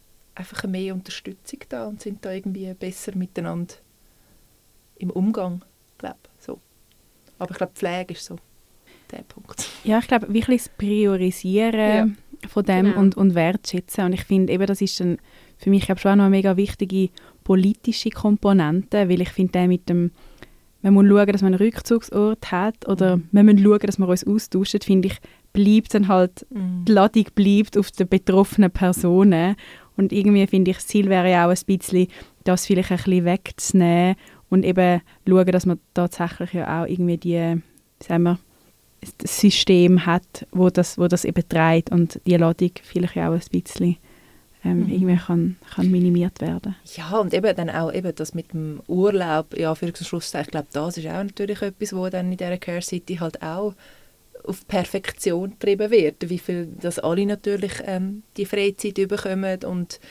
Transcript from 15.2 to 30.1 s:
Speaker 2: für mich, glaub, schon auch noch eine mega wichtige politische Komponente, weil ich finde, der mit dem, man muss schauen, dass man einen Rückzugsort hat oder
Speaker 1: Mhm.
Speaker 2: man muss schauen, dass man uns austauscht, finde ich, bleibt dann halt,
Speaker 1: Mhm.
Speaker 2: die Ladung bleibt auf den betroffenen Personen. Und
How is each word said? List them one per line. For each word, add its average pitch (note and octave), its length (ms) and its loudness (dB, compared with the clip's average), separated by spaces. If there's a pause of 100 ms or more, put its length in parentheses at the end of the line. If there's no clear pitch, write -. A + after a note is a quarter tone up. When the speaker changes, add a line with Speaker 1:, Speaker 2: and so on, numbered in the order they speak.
Speaker 2:
für - 140 0
mich, G3 160 4
glaub, F#3 140 -2
schon G3 120 2
auch G3+ 40 6
noch G3+ 80 6
eine G3 120 6
mega F#3+ 200 2
wichtige F#3+ 540 -2 (340)
politische G3 640 0
Komponente, G3 1000 0
weil F3+ 120 2
ich F3+ 100 -4
finde, F#3 220 -2
der F3+ 160 2
mit F3+ 200 0
dem, F3 220 0 (720)
man G3 120 4
muss G3 120 8
schauen, G3+ 260 6
dass G3 100 0
man F#3+ 120 4
einen F#3 80 2
Rückzugsort A3 880 -2
hat F#3+ 340 -4
oder F#3 300 2
Speaker 1:
Mhm. E3+ 160 -4
Speaker 2:
man G#3 140 8
muss G#3 160 8
schauen, G#3 240 6
dass G3+ 120 -4
man F#3+ 100 0
uns F3+ 180 0
austauscht, G3+ 580 -2
finde F#3+ 240 2
ich, - 100 -8 (340)
bleibt G#3 420 4
dann G3+ 140 2
halt, F#3 420 2
Speaker 1:
Mhm. F3+ 340 -6
Speaker 2:
die G#3+ 80 4
Ladung G#3 420 4
bleibt G3+ 440 2
auf F#3+ 140 0
den F#3 160 -2
betroffenen F#3+ 640 2
Personen. F3+ 840 2 (400)
Und G3 160 0